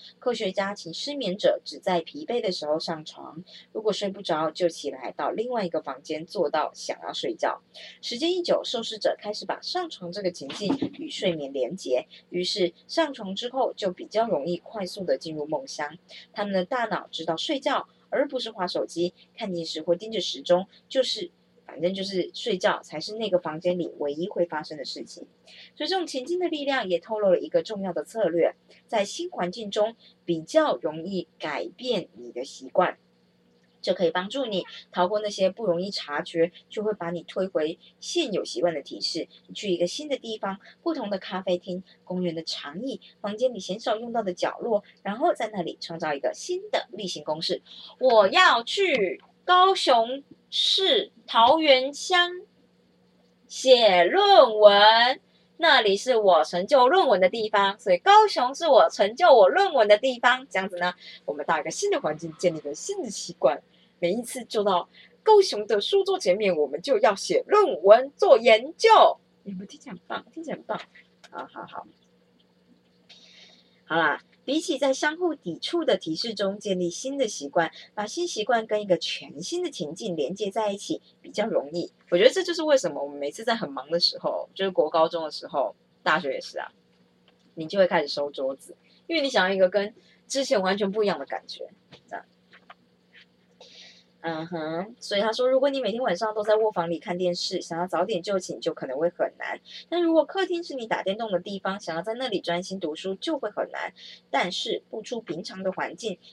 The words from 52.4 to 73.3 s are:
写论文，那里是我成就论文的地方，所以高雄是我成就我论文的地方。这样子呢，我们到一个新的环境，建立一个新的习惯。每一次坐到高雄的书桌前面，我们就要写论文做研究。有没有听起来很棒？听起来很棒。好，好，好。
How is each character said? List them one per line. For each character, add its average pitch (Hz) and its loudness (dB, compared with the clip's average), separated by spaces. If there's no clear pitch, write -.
写 226 6
论 285 6
文， 220 8
那 311 6
里 202 2
是 247 0
我 190 6
成 180 -4
就 254 8
论 359 4
文 190 4
的 185 6
地 220 -4
方， 202 2
所 185 0
以 175 4
高 415 8
雄 277 0
是 330 -4
我 214 8
成 214 0
就 330 8
我 208 10
论 359 2
文 226 4
的 208 8
地 254 -2
方。 254 2
这 190 -4
样 190 -2
子 180 -10
呢， 180 -2
我 - -6
们 147 -8
到 170 0
一 - -4
个 - -8
新 403 -4
的 339 0
环 156 -4
境， 160 -12
建 175 0
立 160 -8
一 - -12
个 147 -8
新 392 -8
的 240 -6
习 - -12
惯。 151 2
每 175 0
一 233 -2
次 240 -10
坐 214 -2
到 185 0
高 427 8
雄 214 0
的 208 0
书 392 2
桌 370 0
前 196 2
面， 196 2
我 147 2
们 143 -6
就 233 0
要 214 4
写 - 0
论 311 4
文 233 10
做 339 8
研 233 4
究。 453 6
有 202 -12
没 185 -10
有 202 -14
听 - -20
起 269 -20
来 196 -14
很 175 -18
棒？ 214 -8
听 320 -14
起 285 -10
来 180 -8
很 - -14
棒。 208 -8
好， - -12
好， - -16
好。 - -16